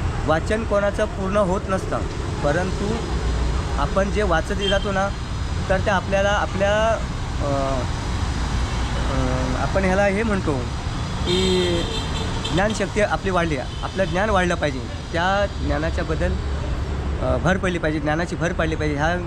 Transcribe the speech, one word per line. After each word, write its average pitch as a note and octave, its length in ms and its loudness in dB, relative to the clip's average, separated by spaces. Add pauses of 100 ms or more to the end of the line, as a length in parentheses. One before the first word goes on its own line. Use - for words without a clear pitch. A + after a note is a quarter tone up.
(260)
वाचन G#3+ 380 2
कोणाचं G3+ 400 2
पूर्ण G3 320 -2
होत G3 320 2
नसतं, E3 300 -2 (460)
परंतु F#3 500 0 (840)
आपण F#3+ 320 0
जे G3+ 120 0
वाचत E3 320 0
जातो G3 380 0
ना, F#3+ 160 0 (600)
तर F#3+ 100 4
ते G#3+ 120 2
आपल्याला G3 380 2
आपल्या, G3+ 680 2 (420)
अ, C#3 380 0 (1160)
अ, C3 460 0 (200)
आपण F#3+ 220 2
ह्याला F#3+ 200 4
हे G3+ 180 2
म्हणतो F#3 360 0 (680)
की, F3+ 420 2 (840)
ज्ञानशक्ती G3+ 480 0
आपली F#3+ 300 0
वाढली, E3+ 260 2
आपलं - 480 -4
ज्ञान F3+ 260 0
वाढलं F3+ 240 4
पाहिजे, C#3+ 240 -2 (340)
त्या F#3+ 340 2 (180)
ज्ञानाच्याबद्दल, D#3+ 680 0 (880)
अ, B2+ 140 2
भर C#3+ 200 2
पडली F3+ 220 0
पाहिजे, D#3 220 0
ज्ञानाची D3+ 360 0
भर D#3 160 0
पडली D#3+ 240 0
पाहिजे, D3+ 200 0
ह्या D#3+ 200 0 (100)